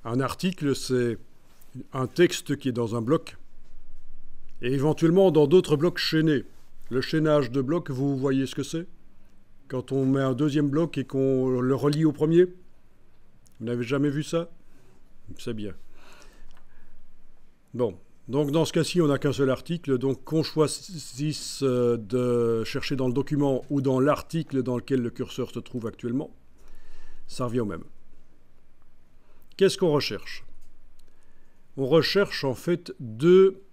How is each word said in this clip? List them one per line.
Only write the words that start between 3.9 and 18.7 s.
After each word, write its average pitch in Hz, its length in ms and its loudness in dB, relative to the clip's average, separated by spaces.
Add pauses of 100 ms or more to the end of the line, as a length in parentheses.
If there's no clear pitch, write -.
Et 123 100 0
éventuellement 165 600 6
dans 147 160 6
d'autres 170 260 6
blocs 160 240 2
chaînés. 156 460 2 (460)
Le 123 100 0
chaînage 151 500 2
de 135 100 0
blocs, 143 300 -2
vous 135 260 0
voyez 135 300 2
ce - 80 -8
que 143 80 -4
c'est ? 165 240 -6 (800)
Quand 127 240 -6
on 135 160 2
met 135 160 4
un 131 120 2
deuxième 147 360 2
bloc 156 260 0
et 135 80 -2
qu'on 131 540 2
le 127 160 2
relie 147 300 2
au 156 80 4
premier ? 165 320 6
Vous - 1200 -12
n'avez 120 160 -2
jamais 139 280 2
vu 147 120 -2
ça ? 165 260 -2 (920)
C'est 120 160 -6
bien. 104 200 -6 (2000)
Bon. 117 260 -2 (280)
Donc 139 260 0
dans 160 120 4
ce - 80 -2